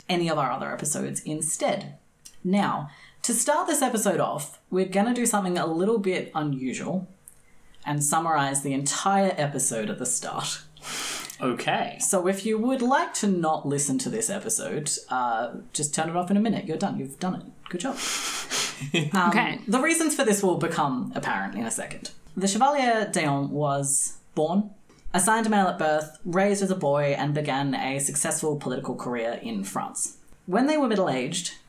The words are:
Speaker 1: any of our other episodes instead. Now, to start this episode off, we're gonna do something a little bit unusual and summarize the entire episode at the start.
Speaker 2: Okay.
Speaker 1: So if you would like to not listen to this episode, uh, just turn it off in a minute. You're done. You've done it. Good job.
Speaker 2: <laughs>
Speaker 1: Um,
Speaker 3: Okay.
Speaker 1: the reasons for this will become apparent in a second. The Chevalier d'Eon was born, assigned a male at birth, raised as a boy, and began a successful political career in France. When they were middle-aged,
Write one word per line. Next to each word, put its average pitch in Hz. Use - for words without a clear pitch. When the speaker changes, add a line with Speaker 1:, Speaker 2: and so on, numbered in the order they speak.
Speaker 1:
any 175
of 156
our 131
other 139
episodes 143
instead. -
Now, 180
to 240
start 339
this 294
episode 208
off, -
we're 185
gonna 196
do 240
something 190
a 160
little 185
bit 185
unusual 147
and 147
summarize 151
the 139
entire 190
episode 120
at -
the 123
start. -
Speaker 2:
Okay. 151
Speaker 1:
So 180
if 196
you 220
would 254
like 285
to 208
not 160
listen 139
to -
this -
episode, 113
uh, 120
just -
turn 160
it 170
off 180
in 196
a 202
minute. 220
You're 165
done. 196
You've 135
done 180
it. -
Good 175
job. 269
Speaker 2:
<laughs> -
Speaker 1:
Um, 180
Speaker 3:
Okay. 208
Speaker 1:
the 240
reasons 320
for 262
this 202
will 175
become 147
apparent 98
in 226
a 226
second. -
The 190
Chevalier 233
d'Eon 143
was 139
born, 170
assigned 214
a -
male 202
at 170
birth, 156
raised 190
as 185
a 185
boy, 143
and 147
began 139
a 135
successful 151
political 131
career 120
in 104
France. -
When 226
they 311
were 269
middle-aged, 165